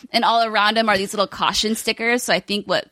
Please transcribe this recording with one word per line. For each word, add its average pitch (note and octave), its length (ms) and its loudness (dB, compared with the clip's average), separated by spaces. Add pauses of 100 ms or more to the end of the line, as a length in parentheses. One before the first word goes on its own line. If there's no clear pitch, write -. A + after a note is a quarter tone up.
(120)
And A#3+ 100 2
all A#3 220 4
around G#3+ 320 0
him A3+ 140 2
are G3 80 4
these G3 160 -6
little G3+ 120 0
caution G#3 480 -2
stickers. A3+ 500 -2
So F3+ 100 0
I F3+ 60 0
think G3+ 260 -6
what, E3+ 260 -2